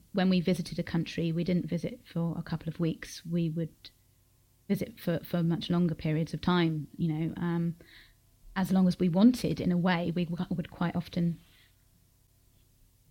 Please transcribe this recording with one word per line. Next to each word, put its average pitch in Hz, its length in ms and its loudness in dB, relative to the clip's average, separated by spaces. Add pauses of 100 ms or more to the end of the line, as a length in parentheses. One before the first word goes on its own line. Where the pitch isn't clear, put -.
(140)
when 190 160 2
we 185 100 4
visited 170 380 0
a 175 40 -2
country, 165 500 -2
we 170 120 -2
didn't 180 240 0
visit 175 320 -4 (100)
for 165 280 -2
a 165 40 -6
couple - 280 -8
of - 100 -8
weeks. - 400 -4 (100)
We 170 200 0
would 160 180 -4 (1000)
visit - 300 -2
for, 170 240 -2
for 175 200 -2
much 165 260 0
longer 175 260 2
periods 156 380 0
of 156 80 -6
time, 165 460 2 (100)
you 170 160 0
know, 156 240 -2
um, 170 380 -2 (840)
as 185 160 0
long 185 160 6
as 180 100 2
we 180 120 2
wanted, 196 500 4
in 175 100 0
a 175 80 2
way. 175 360 0
We 175 100 0
w-, 170 260 -4
would 175 200 -4
quite - 260 -4
often 170 420 -2 (1700)